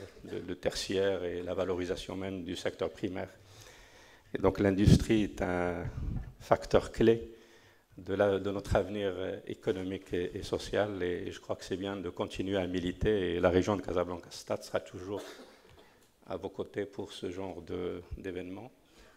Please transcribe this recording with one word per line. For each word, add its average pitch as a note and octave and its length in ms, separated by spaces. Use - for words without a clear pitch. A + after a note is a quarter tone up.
le, G2 160
le F2+ 160
tertiaire F#2+ 720
et F2 180
la F2 100
valorisation F2+ 600
même F#2+ 300
du F2 100
secteur F2+ 340
primaire. F#2+ 380
Et - 40
donc F#2+ 240
l'industrie G2+ 600
est F#2 180
un F2 420
facteur - 540
clé A#2 420
de, F#2 160
la, G2 260
de G2 100
notre G2 280
avenir, G2+ 360
euh, F#2 320
économique F#2+ 680
et, F2 240
et F#2 40
social, G2 640
et F2+ 300
je - 80
crois - 160
que - 80
c'est G2 100
bien G2 220
de F2 120
continuer F#2+ 460
à F#2 100
militer, F2+ 680
et E2+ 80
la F2+ 80
région F#2 260
de F2+ 60
Casablanca-Stade F2 840
sera - 160
toujours F#2+ 420
à F#2+ 100
vos F#2+ 100
côtés G2+ 380
pour G2 260
ce - 180
genre F2+ 320
de, F2+ 400
d'événements, F#2 540